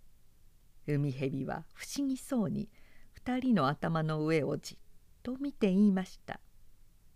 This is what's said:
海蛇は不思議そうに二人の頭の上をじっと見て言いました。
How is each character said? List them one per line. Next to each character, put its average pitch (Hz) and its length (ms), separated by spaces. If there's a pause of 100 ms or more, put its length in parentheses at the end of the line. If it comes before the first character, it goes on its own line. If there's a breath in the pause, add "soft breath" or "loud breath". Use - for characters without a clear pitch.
(840)
海 143 260
蛇 135 340
は 156 280
不 - 120 (120)
思 285 100
議 262 100
そ 226 300
う - 20
に - 200 (420 soft breath)
二 254 280
人 254 160
の 139 120
頭 160 360
の 156 220
上 156 180
を 147 140
じ - 160
っ - 40 (440)
と 254 160
見 277 160
て - 140
言 196 200
い 202 40
ま 185 120
し - 180
た。 - 180 (760)